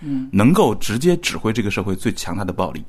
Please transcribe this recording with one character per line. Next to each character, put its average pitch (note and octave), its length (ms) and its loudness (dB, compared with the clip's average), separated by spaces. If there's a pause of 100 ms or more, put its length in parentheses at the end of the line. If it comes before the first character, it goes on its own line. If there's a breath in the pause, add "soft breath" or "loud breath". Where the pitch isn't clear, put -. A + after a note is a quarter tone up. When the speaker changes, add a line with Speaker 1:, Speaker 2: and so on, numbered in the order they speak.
Speaker 1:
嗯。 C3+ 320 -4
Speaker 2:
能 G2 200 6
够 D3+ 220 4
直 G2+ 240 -2
接 E3+ 200 4
指 - 180 -4
挥 A2 160 -2
这 A2+ 100 -2
个 G2+ 80 -2
社 G2+ 100 -4
会 G2 140 -2
最 G#2+ 180 -2
强 F2+ 240 -6
大 G2 80 -4
的 F#2 80 -4
暴 - 200 -2
力。 B2 160 -10